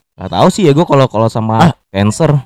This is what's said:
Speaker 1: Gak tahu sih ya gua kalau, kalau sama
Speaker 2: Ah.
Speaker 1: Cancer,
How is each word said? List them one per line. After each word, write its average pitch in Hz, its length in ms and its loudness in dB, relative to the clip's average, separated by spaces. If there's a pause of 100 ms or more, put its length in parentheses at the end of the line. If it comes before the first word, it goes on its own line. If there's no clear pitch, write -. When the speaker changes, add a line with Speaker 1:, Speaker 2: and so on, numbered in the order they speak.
(140)
Speaker 1:
Gak 92 160 -14
tahu 101 180 2
sih 196 160 -2
ya 147 80 4
gua 156 140 2
kalau, 139 200 2
kalau 113 220 -2
sama 110 320 -4
Speaker 2:
Ah. 156 140 2 (160)
Speaker 1:
Cancer, 107 400 -2 (160)